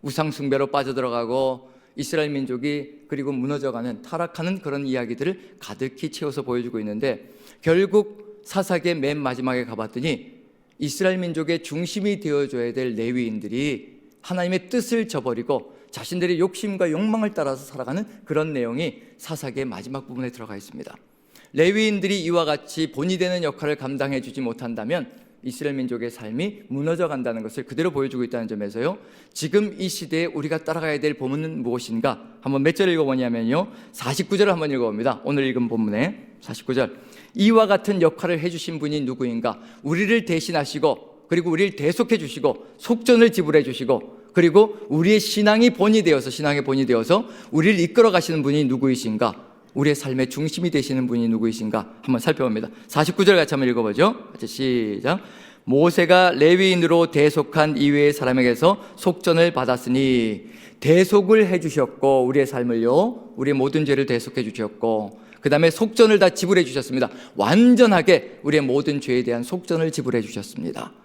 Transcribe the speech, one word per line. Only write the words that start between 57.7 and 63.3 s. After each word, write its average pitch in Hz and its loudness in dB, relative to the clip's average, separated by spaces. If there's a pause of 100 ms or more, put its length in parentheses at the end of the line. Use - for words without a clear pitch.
이외의 143 4
사람에게서 131 2
속전을 170 2
받았으니." 123 0 (320)
대속을 190 6
해주셨고, 139 2
우리의 131 2
삶을요, 123 0